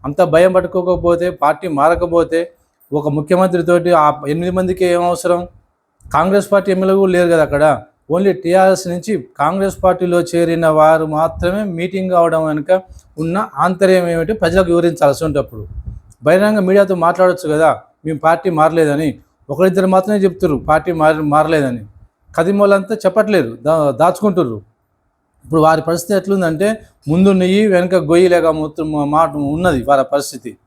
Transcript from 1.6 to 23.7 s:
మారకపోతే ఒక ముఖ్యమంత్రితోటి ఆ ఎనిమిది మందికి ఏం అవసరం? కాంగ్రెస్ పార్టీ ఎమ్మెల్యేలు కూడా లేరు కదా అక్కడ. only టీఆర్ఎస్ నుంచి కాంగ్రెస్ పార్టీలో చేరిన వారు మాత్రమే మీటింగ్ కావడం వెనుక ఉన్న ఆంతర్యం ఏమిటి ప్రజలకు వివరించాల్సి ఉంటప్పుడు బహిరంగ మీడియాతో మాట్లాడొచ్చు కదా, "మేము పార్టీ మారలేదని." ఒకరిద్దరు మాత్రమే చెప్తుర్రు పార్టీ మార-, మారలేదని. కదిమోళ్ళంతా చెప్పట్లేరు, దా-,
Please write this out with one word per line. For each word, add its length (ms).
మారకపోతే 840
ఒక 160
ముఖ్యమంత్రితోటి 800
ఆ 220
ఎనిమిది 240
మందికి 340
ఏం 180
అవసరం? 440
కాంగ్రెస్ 380
పార్టీ 200
ఎమ్మెల్యేలు 280
కూడా 120
లేరు 160
కదా 140
అక్కడ. 400
only 200
టీఆర్ఎస్ 560
నుంచి 400
కాంగ్రెస్ 440
పార్టీలో 380
చేరిన 460
వారు 380
మాత్రమే 580
మీటింగ్ 460
కావడం 360
వెనుక 360
ఉన్న 380
ఆంతర్యం 520
ఏమిటి 260
ప్రజలకు 320
వివరించాల్సి 600
ఉంటప్పుడు 420
బహిరంగ 360
మీడియాతో 360
మాట్లాడొచ్చు 540
కదా, 320
"మేము 140
పార్టీ 300
మారలేదని." 680
ఒకరిద్దరు 380
మాత్రమే 300
చెప్తుర్రు 380
పార్టీ 360
మార-, 300
మారలేదని. 640
కదిమోళ్ళంతా 600
చెప్పట్లేరు, 640
దా-, 300